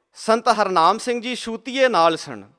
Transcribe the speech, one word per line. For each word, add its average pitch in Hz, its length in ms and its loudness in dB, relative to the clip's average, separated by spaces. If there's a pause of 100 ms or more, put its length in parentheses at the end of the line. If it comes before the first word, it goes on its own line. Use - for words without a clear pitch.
(140)
ਸੰਤ 226 340 -2
ਹਰਨਾਮ 190 500 2
ਸਿੰਘ 240 240 -4
ਜੀ 247 140 -6
ਛੂਤੀਏ 247 520 -2
ਨਾਲ 165 300 2
ਸਨ। 113 260 -14 (160)